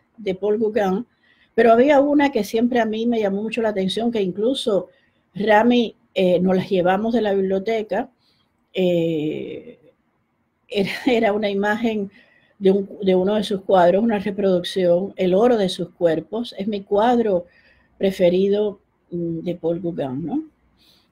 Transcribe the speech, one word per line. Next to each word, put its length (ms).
de 180
Paul 240
Gauguin, 460
pero 180
había 260
una 320
que 120
siempre 360
a 60
mí 220
me 120
llamó 220
mucho 200
la 80
atención, 420
que 100
incluso 640
Rami, 600
eh, 260
nos 160
las 140
llevamos 440
de 80
la 120
biblioteca, 760
eh, 1080
era, 300
<laughs> 100
era 260
una 160
imagen 640
de 120
un, 180
de 140
uno 200
de 80
sus 180
cuadros, 420
una 160
reproducción, 1000
El 160
oro 240
de 100
sus 220
cuerpos. 680
Es 100
mi 140
cuadro 640
preferido, 800
mm, 300
de 160
Paul 260
Gauguin, 440
¿no? 180